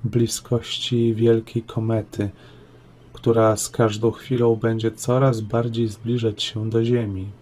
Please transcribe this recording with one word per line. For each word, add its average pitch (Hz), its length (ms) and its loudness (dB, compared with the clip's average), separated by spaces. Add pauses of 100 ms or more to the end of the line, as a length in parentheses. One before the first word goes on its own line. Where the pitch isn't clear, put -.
bliskości 117 1080 0
wielkiej 113 480 2
komety, 110 680 -4 (800)
która 110 440 2
z - 120 -6
każdą 110 420 2
chwilą 117 460 0
będzie 113 360 -2
coraz 127 480 2
bardziej 117 480 -2
zbliżać 113 540 -4
się 110 280 -6
do 113 140 2
Ziemi. 104 460 -2 (120)